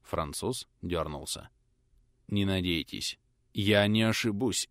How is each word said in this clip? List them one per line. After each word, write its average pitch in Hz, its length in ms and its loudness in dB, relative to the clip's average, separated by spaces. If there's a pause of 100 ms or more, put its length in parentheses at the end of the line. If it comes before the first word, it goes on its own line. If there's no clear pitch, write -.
Француз 82 680 -6 (140)
дёрнулся. 78 680 -6 (800)
«Не 101 180 0
надейтесь, 90 720 -2 (340)
я 104 340 4
не 110 160 4
ошибусь 110 680 0